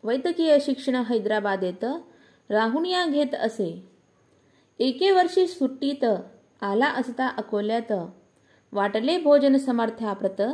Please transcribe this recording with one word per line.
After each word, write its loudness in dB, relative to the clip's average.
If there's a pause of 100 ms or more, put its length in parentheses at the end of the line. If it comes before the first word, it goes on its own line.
वैद्यकीय 2
शिक्षण -2
हैदराबादेत -2 (640)
राहुनिया 0
घेत 0
असे. -6 (920)
एके 2
वर्षी 4
सुट्टीत -4 (560)
आला 0
असता -4
अकोल्यात. -4 (800)
वाटले 0
भोजन 6
समर्थाप्रत -2 (120)